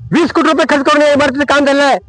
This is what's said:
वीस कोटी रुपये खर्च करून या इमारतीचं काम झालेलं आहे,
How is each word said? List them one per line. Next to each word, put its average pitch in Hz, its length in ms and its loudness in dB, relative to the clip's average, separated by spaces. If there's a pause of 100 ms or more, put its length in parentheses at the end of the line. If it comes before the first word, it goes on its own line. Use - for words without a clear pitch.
(120)
वीस 302 200 0
कोटी 302 160 0
रुपये 320 220 0
खर्च 285 140 0
करून 294 180 2
या 294 100 2
इमारतीचं 285 320 0
काम 285 200 0
झालेलं 277 200 0
आहे, 269 140 0 (100)